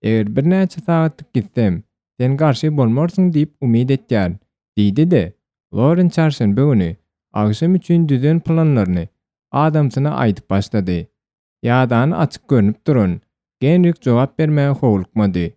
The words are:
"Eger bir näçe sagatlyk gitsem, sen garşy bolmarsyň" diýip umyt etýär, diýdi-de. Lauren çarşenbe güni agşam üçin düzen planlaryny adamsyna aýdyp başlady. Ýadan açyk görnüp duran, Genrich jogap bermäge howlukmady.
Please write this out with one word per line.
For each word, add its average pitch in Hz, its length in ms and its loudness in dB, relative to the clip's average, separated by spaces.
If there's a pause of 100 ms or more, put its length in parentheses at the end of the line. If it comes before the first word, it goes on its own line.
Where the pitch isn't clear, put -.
"Eger 107 340 -2
bir 135 80 -2
näçe 185 380 0
sagatlyk 165 520 -4
gitsem, 107 500 -2 (360)
sen 131 180 0
garşy 151 300 0 (100)
bolmarsyň" 147 560 0
diýip 151 180 0 (100)
umyt 123 280 0
etýär, 110 420 -2 (460)
diýdi-de. 107 560 2 (400)
Lauren 165 360 2
çarşenbe 131 520 0
güni 104 360 0 (360)
agşam 107 420 0
üçin 170 340 0
düzen 143 300 0
planlaryny 127 680 0 (440)
adamsyna 147 580 0
aýdyp 127 400 -4
başlady. 95 560 -2 (580)
Ýadan 123 520 0
açyk - 340 -4
görnüp 107 380 0
duran, 104 340 0 (380)
Genrich 170 420 2
jogap 127 380 0
bermäge 147 400 0
howlukmady. 98 760 0